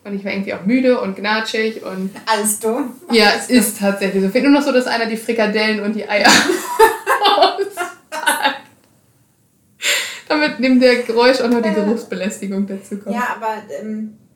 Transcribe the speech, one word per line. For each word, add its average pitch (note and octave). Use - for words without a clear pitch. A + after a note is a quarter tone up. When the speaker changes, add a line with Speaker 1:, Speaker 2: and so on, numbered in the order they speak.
Speaker 1:
und G3+
ich G3
war G3
irgendwie G3
auch F3
müde B3
und G3
gnatschig A3
und F#3+
Speaker 2:
Alles G#3+
dumm. A#3+
Speaker 1:
Ja, G#3+
Speaker 2:
Alles -
Speaker 1:
es -
ist A3
Speaker 2:
dumm. G3+
Speaker 1:
tatsächlich G3
so. F#3+
Fehlt B3+
nur C#4+
noch C#4+
so, C#4+
dass B3
einer A#3
die A3
Frikadellen G#3+
und G#3
die G#3
Eier G#3
<laughs> -
auspackt. -
Damit D4+
neben B3+
der B3
Geräusch B3
auch A#3
noch A#3+
die A3
Speaker 2:
Ja. G3+
Speaker 1:
Geruchsbelästigung G3+
dazu G3
kommt. G#3
Speaker 2:
Ja, A#3+
aber, A3
ähm, G#3+